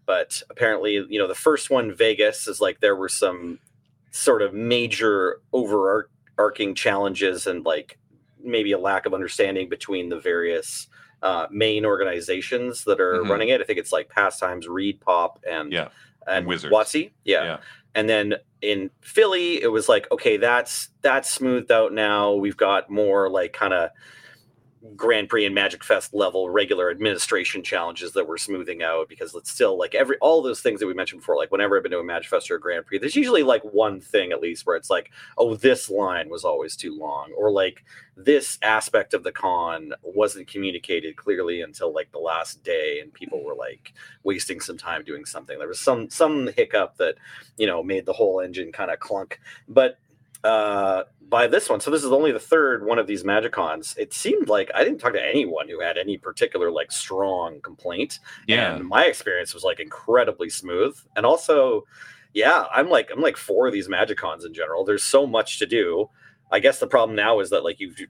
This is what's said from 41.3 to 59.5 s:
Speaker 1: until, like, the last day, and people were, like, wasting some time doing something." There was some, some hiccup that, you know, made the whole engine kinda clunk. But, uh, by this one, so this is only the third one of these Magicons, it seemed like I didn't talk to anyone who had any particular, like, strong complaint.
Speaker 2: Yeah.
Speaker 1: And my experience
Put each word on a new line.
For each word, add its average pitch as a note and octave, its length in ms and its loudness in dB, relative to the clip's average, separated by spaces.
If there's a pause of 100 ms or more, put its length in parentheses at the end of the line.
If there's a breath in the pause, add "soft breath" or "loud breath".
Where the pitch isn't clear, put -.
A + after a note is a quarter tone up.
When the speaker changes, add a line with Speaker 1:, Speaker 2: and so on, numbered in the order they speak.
Speaker 1:
until, D#2+ 300 -6
like, D#2 200 -6
the D2 80 -14
last E2 440 -6
day, D#2 380 -4
and D2 120 -20
people D2+ 300 -10
were, C#2+ 120 -10
like, A#1+ 360 -14 (320 loud breath)
wasting F#2 380 -6
some E2+ 160 -12
time E2 260 -8
doing D2 220 -12
something." - 340 -14
There D2+ 80 -10
was F2+ 140 -10
some, A#2+ 280 0
some D3+ 460 0
hiccup G#2+ 420 0
that, E2 180 0 (420 loud breath)
you G#2+ 100 2
know, F2 160 -2
made F#2 220 -4
the - 80 -2
whole F#2+ 260 2
engine F#2 320 -8
kinda F2+ 240 -6
clunk. - 460 -8 (260 loud breath)
But, B2+ 300 4 (480)
uh, G2+ 580 2 (260)
by - 160 6
this D3 220 2
one, G#2 140 0
so C#3 100 -2
this D3+ 140 2
is B2+ 80 2
only D3 180 4
the A2 80 -2
third C3 460 2
one A#2 120 2
of A2+ 80 2
these G2 200 -6
Magicons, G2 720 -2
it - 160 -6
seemed F4+ 340 0
like G2+ 260 2
I C3+ 120 4
didn't C#4 140 0
talk B2 120 4
to G2 100 0
anyone D#2+ 460 -2
who E2 140 -8
had E2+ 160 -2
any F#2+ 200 -4
particular, F#2 540 0
like, D2+ 180 -4
strong F#2 720 -4
complaint. F2+ 600 -8 (280 loud breath)
Speaker 2:
Yeah. A2 300 2
Speaker 1:
And F2+ 100 -10
my A#2 160 4
experience F2+ 500 -2